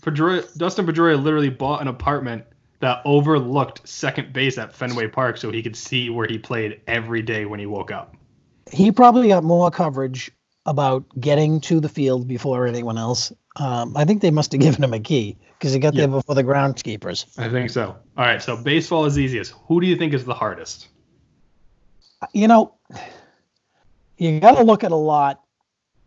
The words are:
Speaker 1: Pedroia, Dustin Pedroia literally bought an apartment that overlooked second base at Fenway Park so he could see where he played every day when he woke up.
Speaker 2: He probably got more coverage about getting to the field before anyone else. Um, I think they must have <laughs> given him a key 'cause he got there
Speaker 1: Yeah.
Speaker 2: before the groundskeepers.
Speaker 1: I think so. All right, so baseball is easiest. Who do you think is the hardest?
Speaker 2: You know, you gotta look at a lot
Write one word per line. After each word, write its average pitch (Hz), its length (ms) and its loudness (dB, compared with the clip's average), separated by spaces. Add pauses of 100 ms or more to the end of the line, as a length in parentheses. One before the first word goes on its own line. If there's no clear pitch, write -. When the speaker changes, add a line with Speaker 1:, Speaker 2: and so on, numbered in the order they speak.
Speaker 1:
Pedroia, 160 560 -2
Dustin 175 300 -2
Pedroia 160 360 2
literally 151 280 0
bought 139 320 -4
an 135 60 -4
apartment 131 560 -4 (360)
that 123 240 -2
overlooked 143 840 2
second 139 440 -8
base 131 260 -2
at 110 160 -12
Fenway 120 340 -6
Park 123 280 -2
so 110 160 -8
he 113 100 -6
could 113 140 -10
see 123 340 -6
where 117 160 -4
he 110 120 -6
played 110 480 -8
every 113 360 -4
day 110 220 -6
when 104 160 -10
he 101 60 -10
woke 101 260 -10
up. 85 240 -14 (560)
Speaker 2:
He 202 180 4
probably 240 380 6
got 180 160 4
more 170 260 4
coverage 135 600 -6 (360)
about 139 380 -2 (160)
getting 151 400 2
to 160 200 0
the 147 80 -2
field 127 380 -2
before 127 400 -2
anyone 120 320 -4
else. 117 340 -4 (240)
Um, 123 400 -6
I 147 80 2
think 202 180 2
they 180 80 4
must 151 220 2
have 139 80 2
<laughs> - 20 6
given 151 200 4
him 123 120 0
a 110 60 -4
key 113 360 -2 (220)
'cause 135 140 -2
he 135 60 2
got 147 160 2
there 139 140 2
Speaker 1:
Yeah. 135 80 -2
Speaker 2:
before 139 180 -2
the 135 100 2
groundskeepers. 131 800 -2 (120)
Speaker 1:
I 113 100 -4
think 123 220 -2
so. 101 240 -4 (220)
All 127 80 0
right, 117 180 0
so 120 140 -6
baseball 156 480 0
is 143 140 0
easiest. 127 340 -4 (140)
Who 170 140 2
do 185 60 2
you 175 100 2
think 156 180 -2
is 120 100 -4
the 123 100 -6
hardest? 90 540 -8 (1400)
Speaker 2:
You 208 160 4
know, 226 240 6 (1500)
you 160 220 0
gotta 240 240 8
look 220 200 4
at 175 80 -2
a 160 40 2
lot 147 440 0 (680)